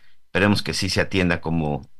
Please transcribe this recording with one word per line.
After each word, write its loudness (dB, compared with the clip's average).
esperemos 2
que -4
sí -2
se 0
atienda 2
como -2